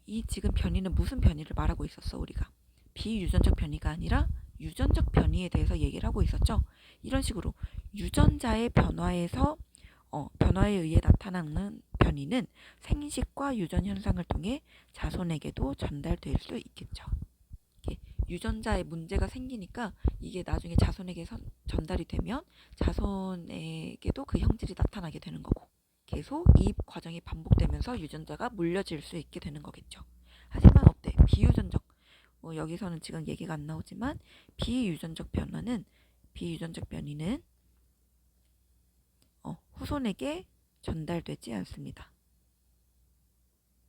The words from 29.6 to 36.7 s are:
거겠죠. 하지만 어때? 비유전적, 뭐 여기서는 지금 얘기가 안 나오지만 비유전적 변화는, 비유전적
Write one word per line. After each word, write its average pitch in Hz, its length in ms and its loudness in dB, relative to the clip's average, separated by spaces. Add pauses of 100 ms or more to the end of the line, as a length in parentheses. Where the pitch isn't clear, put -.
거겠죠. - 380 -20 (480)
하지만 - 380 12
어때? - 240 0 (160)
비유전적, - 560 2 (580)
뭐 160 140 -12
여기서는 160 460 -8
지금 160 260 -12
얘기가 156 280 -8
안 147 100 -10
나오지만 196 540 -10 (380)
비유전적 175 760 -4
변화는, 175 520 -6 (500)
비유전적 165 560 -10